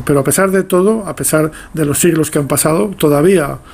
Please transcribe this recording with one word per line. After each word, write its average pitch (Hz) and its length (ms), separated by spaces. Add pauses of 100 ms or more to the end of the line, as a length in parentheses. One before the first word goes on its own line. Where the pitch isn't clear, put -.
pero 143 140
a 135 40
pesar 185 260
de 190 120
todo, 190 440
a 151 80
pesar 156 360 (240)
de 160 100
los 143 140
siglos 160 320
que - 80
han 143 100
pasado, 160 400 (100)
todavía, 147 600 (160)